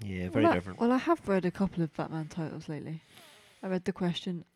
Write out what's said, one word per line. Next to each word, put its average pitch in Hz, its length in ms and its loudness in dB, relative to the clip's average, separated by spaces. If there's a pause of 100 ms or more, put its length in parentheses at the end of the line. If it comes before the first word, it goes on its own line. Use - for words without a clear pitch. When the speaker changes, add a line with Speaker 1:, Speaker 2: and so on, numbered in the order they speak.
Speaker 1:
Yeah, 92 240 -2
very - 160 4
Speaker 2:
Well, 330 80 8
I, - 40 4
Speaker 1:
different. - 240 -4
Speaker 2:
well, 240 120 4
I 262 60 4
have 320 300 0
read 190 160 4
a 180 60 0
couple 180 320 0
of 151 140 -2
Batman 156 320 -4
titles 156 400 -6
lately. 156 320 -6 (640)
I 190 60 -4
read 185 180 0
The 202 60 2
Question 175 520 -2 (120)